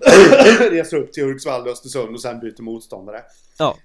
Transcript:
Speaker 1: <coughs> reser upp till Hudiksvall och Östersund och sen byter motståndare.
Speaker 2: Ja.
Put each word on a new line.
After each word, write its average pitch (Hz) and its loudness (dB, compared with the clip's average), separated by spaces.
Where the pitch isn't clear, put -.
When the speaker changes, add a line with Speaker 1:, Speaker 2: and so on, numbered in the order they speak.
Speaker 1:
<coughs> 262 6
reser 165 -4
upp - -8
till 147 -8
Hudiksvall 135 -6
och 120 -14
Östersund 120 -10
och 120 -16
sen 117 -12
byter 113 -16
motståndare. 113 -18
Speaker 2:
Ja. 151 -6